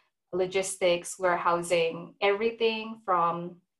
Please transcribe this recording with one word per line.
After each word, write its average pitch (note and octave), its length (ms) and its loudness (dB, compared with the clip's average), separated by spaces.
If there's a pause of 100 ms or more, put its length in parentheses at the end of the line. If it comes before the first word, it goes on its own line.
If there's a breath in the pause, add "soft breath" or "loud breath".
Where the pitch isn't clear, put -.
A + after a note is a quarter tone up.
(340 soft breath)
logistics, F3+ 840 0
warehousing, F3 1000 0
everything A3 840 0
from E3+ 500 0 (240)